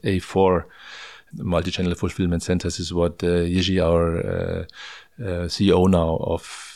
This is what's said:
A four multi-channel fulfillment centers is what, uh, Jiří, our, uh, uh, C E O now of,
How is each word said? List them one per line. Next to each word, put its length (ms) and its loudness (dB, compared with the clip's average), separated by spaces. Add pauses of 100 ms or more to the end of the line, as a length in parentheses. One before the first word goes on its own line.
A 140 0
four 480 2 (640)
multi-channel 640 -2
fulfillment 480 -2
centers 380 -2
is 120 -6
what, 300 0
uh, 240 2
Jiří, 340 0
our, 840 0 (540)
uh, 40 -8
uh, 240 -4
C 200 2
E 40 6
O 120 6
now 320 4
of, 600 -6